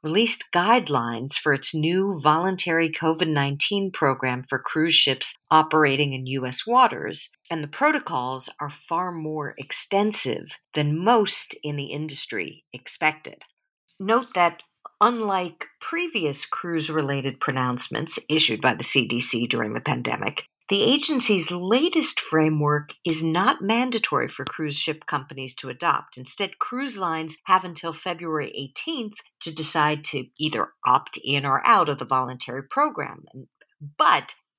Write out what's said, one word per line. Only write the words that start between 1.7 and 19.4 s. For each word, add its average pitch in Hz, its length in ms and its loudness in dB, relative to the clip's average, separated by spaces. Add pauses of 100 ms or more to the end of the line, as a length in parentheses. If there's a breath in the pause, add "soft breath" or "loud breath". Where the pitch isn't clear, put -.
new 175 480 0
voluntary 165 640 2
covid 160 400 0
nineteen 151 640 0
program 131 520 0
for 127 160 -4
cruise 160 340 0
ships - 400 2 (160)
operating 151 640 4
in 131 140 -6
U 131 180 -4
S 127 220 -6
waters, 240 640 2 (180)
and 160 140 -2
the 147 40 -8
protocols 147 800 -2 (140)
are 147 80 -6
far 175 420 -6
more 156 460 -6
extensive - 920 0 (260)
than 151 280 2
most 220 600 4
in 147 140 -4
the 139 80 -6
industry 139 840 -6
expected. - 720 -4 (580)
Note 226 360 0
that, 175 260 4 (400)
unlike 208 640 0 (160)
previous 214 640 -2
cruise-related 151 960 -2
pronouncements 127 800 -2 (100)
issued 151 320 2
by 123 140 4
the - 80 -8
C 120 240 2
D 120 120 -2
C 120 280 0